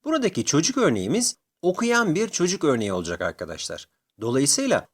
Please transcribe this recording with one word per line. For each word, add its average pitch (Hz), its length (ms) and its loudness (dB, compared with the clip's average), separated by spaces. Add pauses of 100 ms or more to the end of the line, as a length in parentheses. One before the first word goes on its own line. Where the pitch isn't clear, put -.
Buradaki 262 420 0
çocuk 165 320 2
örneğimiz 156 580 0 (260)
okuyan 226 540 2
bir 214 140 0
çocuk 180 340 -2
örneği 113 300 2
olacak 87 280 -4
arkadaşlar. 82 640 -8 (340)
Dolayısıyla 139 720 2